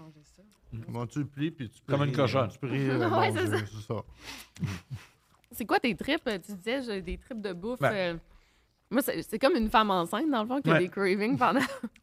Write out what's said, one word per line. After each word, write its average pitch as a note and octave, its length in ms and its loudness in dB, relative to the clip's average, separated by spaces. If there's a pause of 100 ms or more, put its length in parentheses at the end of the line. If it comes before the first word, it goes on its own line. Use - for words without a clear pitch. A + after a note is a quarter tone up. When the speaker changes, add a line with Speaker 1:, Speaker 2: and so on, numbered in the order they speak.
Speaker 1:
manger D#3 220 -20
ça ? - 180 -20 (420)
Speaker 2:
Comment A#2 220 -6
tu D3 140 -6
le C#3 60 -2
plies, D3+ 240 -4
puis C3 200 -10
tu - 160 -20
Speaker 3:
Comme C#3 160 2
Speaker 2:
plies, C#3+ 80 2
Speaker 3:
une C3 60 -4
cochonne. B2+ 340 2
Speaker 2:
tu - 80 -16
plies, C3+ 320 0
euh, C3 80 2
Speaker 1:
<laughs> - 200 2
Ouais, - 160 4
c'est - 140 0
Speaker 2:
manger, G#2+ 180 0
Speaker 1:
ça. - 60 -16
Speaker 2:
c'est A2 220 -8
ça. G2+ 80 -4 (1500)
Speaker 1:
C'est A#3 120 -8
quoi F#4+ 160 2
tes A#3 160 2
tripes ? C4+ 320 -2 (180)
Tu G#3 80 -10
disais, A3+ 280 -4
j'ai G3+ 200 -4
des F3+ 160 -6
tripes A3+ 220 -10
de G3 120 -6
bouffe. G#3+ 280 -6
Speaker 3:
Ben. C3 120 4
Speaker 1:
Euh, F3+ 240 -2 (720)
moi, B3 120 2
c'est, - 200 -2
c'est - 160 -6
comme C#4+ 180 4
une A3 140 0
femme A3 200 6
enceinte, G3+ 400 0
dans A3+ 120 2
le A3 60 -4
fond, C4+ 120 -2
qui D#3+ 100 2
a E3 40 8
Speaker 3:
Ouais. D#3 60 6
Speaker 1:
des F3 80 2
cravings G3+ 500 0
pendant A#3+ 220 4
<laughs> B3+ 100 0 (320)